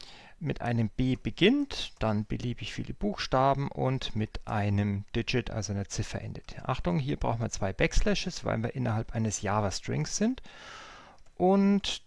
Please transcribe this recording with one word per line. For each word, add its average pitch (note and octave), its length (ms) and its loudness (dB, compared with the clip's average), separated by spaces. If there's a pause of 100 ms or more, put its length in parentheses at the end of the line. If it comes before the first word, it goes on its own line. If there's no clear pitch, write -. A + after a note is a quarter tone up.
(400)
mit C#3 220 -2
einem A#2 280 2
B C3 260 2
beginnt, A#3+ 840 2
dann G#2+ 260 2
beliebig A#2 480 -4
viele - 220 -6
Buchstaben C#3 720 2
und C3 460 0
mit - 320 -4
einem G2+ 580 0 (100)
Digit, A#2 360 0
also G2+ 200 -4
einer G2 160 -2
Ziffer - 340 -4
endet. - 420 -10
Achtung, E3 340 0
hier C#3+ 200 -2
brauchen A#2 240 0
wir G#2+ 100 -2
zwei G2 220 -2
Backslashes, - 720 2
weil A2+ 200 0
wir A#2 100 -4
innerhalb A2+ 400 -2
eines A2 300 -2
Java-Strings G#2+ 720 0
sind. A#3+ 260 2 (960)
Und G3 720 4